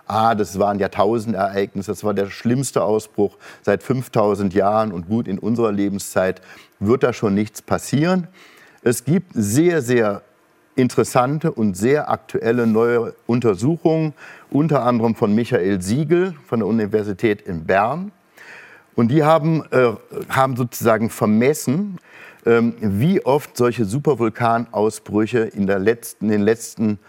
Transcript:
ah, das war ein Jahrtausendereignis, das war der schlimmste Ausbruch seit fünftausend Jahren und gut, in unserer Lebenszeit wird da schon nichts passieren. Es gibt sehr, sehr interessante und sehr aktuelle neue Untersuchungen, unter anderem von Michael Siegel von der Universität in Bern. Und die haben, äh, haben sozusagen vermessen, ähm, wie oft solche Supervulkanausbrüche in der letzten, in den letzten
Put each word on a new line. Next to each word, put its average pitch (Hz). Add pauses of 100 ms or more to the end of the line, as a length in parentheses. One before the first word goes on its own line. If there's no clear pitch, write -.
ah, 110
das 92
war 101
ein 101
Jahrtausendereignis, 98
das 104
war 104
der 98
schlimmste 120
Ausbruch 104 (260)
seit 101
fünftausend 104
Jahren 104
und 85
gut, 113
in 95
unserer 113
Lebenszeit 98 (380)
wird 120
da 123
schon 104
nichts 104
passieren. 165 (560)
Es 120
gibt 170
sehr, 139
sehr 110 (540)
interessante 131
und 104
sehr 127
aktuelle 117
neue 113 (140)
Untersuchungen, 135 (360)
unter 147
anderem 117
von 107
Michael 101
Siegel 156 (120)
von 120
der 98
Universität 104
in 82
Bern. 120 (840)
Und 117
die 151
haben, 160
äh, 127 (400)
haben 135
sozusagen 113
vermessen, 135 (480)
ähm, 117
wie 110
oft 135
solche 120
Supervulkanausbrüche 110
in 104
der 98
letzten, 113
in -
den 104
letzten 113 (120)